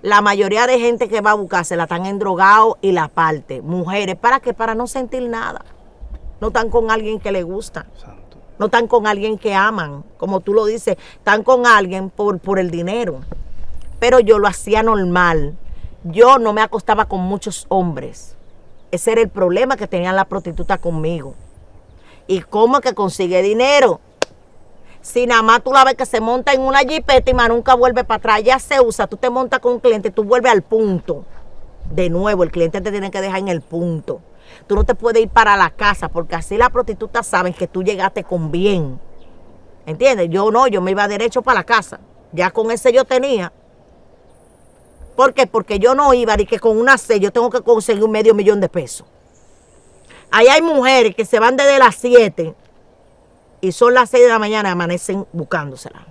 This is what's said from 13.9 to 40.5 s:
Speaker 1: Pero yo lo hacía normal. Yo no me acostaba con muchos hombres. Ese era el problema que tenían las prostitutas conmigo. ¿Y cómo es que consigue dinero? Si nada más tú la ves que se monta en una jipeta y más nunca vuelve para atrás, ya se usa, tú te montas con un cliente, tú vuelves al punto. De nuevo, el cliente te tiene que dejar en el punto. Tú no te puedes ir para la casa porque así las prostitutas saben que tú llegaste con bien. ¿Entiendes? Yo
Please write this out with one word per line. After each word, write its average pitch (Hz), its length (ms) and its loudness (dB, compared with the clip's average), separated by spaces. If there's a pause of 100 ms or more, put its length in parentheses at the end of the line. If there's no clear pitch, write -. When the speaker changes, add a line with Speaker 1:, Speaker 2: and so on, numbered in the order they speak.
Speaker 1:
Pero 247 220 6
yo 214 180 6
lo 208 80 2
hacía 202 360 -2
normal. 175 760 0 (480)
Yo 233 340 6
no 220 140 -2
me 214 80 0
acostaba 214 440 -2
con 196 140 -8
muchos 190 480 -8
hombres. 175 720 -6 (540)
Ese 180 200 -2
era 226 100 2
el 220 80 2
problema 202 460 0
que 208 120 -10
tenían 180 280 -4
las 190 120 0
prostitutas 175 520 -4
conmigo. 156 560 -6 (880)
¿Y 185 140 -2
cómo 233 380 0
es 277 60 0
que 233 120 -2
consigue 185 460 -2
dinero? 240 580 2 (1000)
Si 240 240 -2
nada 233 160 2
más 226 220 4
tú 254 80 -4
la 269 140 8
ves 262 100 2
que 262 100 -4
se 226 140 -2
monta 240 320 0
en 269 80 2
una 269 200 2
jipeta 277 520 2
y - 20 2
más 240 140 2
nunca 233 260 2
vuelve 247 300 2
para 226 140 -4
atrás, 214 260 0
ya 254 160 2
se 269 220 0
usa, 226 260 2
tú - 80 -10
te 254 140 -2
montas 254 320 -2
con 247 120 0
un 240 60 -4
cliente, 220 320 0
tú 214 140 -2
vuelves 233 260 4
al 202 100 4
punto. 190 640 -2 (680)
De 175 200 0
nuevo, 185 340 0
el 160 80 -2
cliente 170 300 -2
te 202 100 -6
tiene 196 180 -6
que 196 120 -6
dejar 190 180 -4
en 196 80 -6
el 170 140 -4
punto. 165 580 -6 (480)
Tú 202 80 0
no 214 80 2
te - 120 0
puedes 226 280 2
ir 226 60 -2
para 214 260 6
la 185 140 2
casa 196 400 -2
porque 170 260 -6
así 170 220 -6
las 202 120 2
prostitutas 226 560 -6
saben 180 280 -2
que 180 140 -6
tú 185 140 -8
llegaste 190 440 -4
con 165 260 -6
bien. 170 480 -2 (840)
¿Entiendes? 202 440 0
Yo 196 220 0